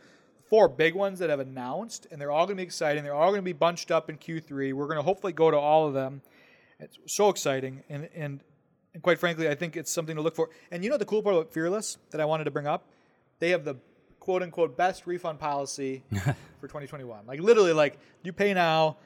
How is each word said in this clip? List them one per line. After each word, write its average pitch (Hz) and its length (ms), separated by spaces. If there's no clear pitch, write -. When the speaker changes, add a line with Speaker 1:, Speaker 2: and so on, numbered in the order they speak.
Speaker 1:
four 214 180
big 156 260
ones 190 260
that 165 100
have 139 100
announced, 131 680
and 151 100
they're 143 120
all 165 140
gonna 196 100
be 185 80
exciting. 151 400
They're 143 100
all 160 160
gonna 202 120
be 180 100
bunched 165 380
up 160 200
in 151 80
Q 160 220
three. 139 320
We're 143 160
gonna 156 140
hopefully 185 300
go 160 180
to 151 80
all 156 280
of 139 80
them. 135 260
It's - 260
so 208 220
exciting, 135 600
and, 147 260
and, 143 280
and 165 100
quite 175 160
frankly, 160 300
I 147 60
think 160 220
it's 156 140
something 160 260
to 151 60
look 160 120
for. 160 160
And 175 120
you 220 80
know 294 60
the 208 80
cool 208 180
part 196 140
about 160 160
Fearless 180 460
that 156 100
I 151 40
wanted 156 200
to 143 60
bring 143 160
up? 165 180
They 180 120
have 165 140
the 143 120
quote-unquote 180 560
best 185 300
refund 175 320
policy 139 720
Speaker 2:
<laughs> 104 500
Speaker 1:
for 143 60
twenty 143 200
twenty-one. 120 400
Like, 139 140
literally, 202 320
like, 151 260
you 180 100
pay 196 220
now. 160 520